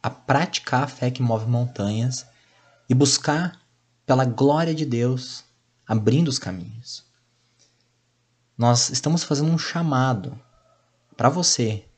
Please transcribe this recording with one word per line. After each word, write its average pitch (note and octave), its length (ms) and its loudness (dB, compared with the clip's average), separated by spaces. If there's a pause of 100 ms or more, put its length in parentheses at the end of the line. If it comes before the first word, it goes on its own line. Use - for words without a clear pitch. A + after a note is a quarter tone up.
a - 80 -4
praticar C#3 720 0
a C#3 40 -2
fé B2 240 -4
que B2+ 100 -6
move A2+ 240 0
montanhas A#2+ 800 -2 (640)
e B2+ 60 2
buscar D3 680 2 (460)
pela C3 200 2
glória C#3+ 480 2
de D#3 120 -2
Deus, B2 580 -2 (420)
abrindo A#2 440 2
os B2+ 100 -4
caminhos. F#2+ 640 -12 (1500)
Nós A#2+ 320 4
estamos D3+ 340 0
fazendo D3+ 280 0
um E3 60 2
chamado C3 840 -2 (760)
pra B2 140 2
você B2+ 560 -2 (120)